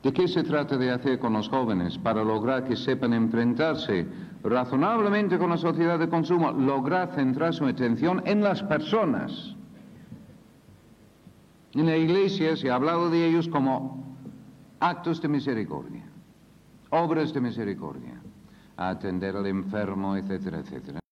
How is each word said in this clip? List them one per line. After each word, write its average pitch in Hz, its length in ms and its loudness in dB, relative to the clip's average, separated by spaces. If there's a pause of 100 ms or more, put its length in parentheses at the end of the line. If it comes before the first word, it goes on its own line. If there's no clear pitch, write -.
¿De 135 80 2
qué 180 160 4
se 170 160 0
trata 143 320 0
de 127 160 2
hacer 123 260 0
con 117 140 0
los 107 160 0
jóvenes 104 500 0
para 110 240 0
lograr 110 400 2
que 127 140 -2
sepan 131 360 0
enfrentarse 117 920 2 (380)
razonablemente 185 920 2
con 170 140 2
la 170 60 2
sociedad 165 420 2
de 165 100 2
consumo? 165 440 2
Lograr 139 640 0
centrar 139 360 2
su 151 120 -2
atención 127 600 2
en 208 200 2
las 190 180 2
personas. 151 920 0 (2250)
En 151 140 2
la 160 100 4
iglesia 165 600 2
se 131 140 -2
ha 123 60 2
hablado 170 340 2
de 170 160 4
ellos 165 220 2
como 135 680 -2 (640)
actos 165 420 0
de 165 60 -4
misericordia, 107 800 -4 (840)
obras 156 440 2
de 139 60 0
misericordia, 101 800 -6 (560)
a 90 140 -4
atender 92 440 -4
al 98 120 -4
enfermo, 98 720 -2
etcétera, 92 420 -6
etcétera. 67 420 -12 (100)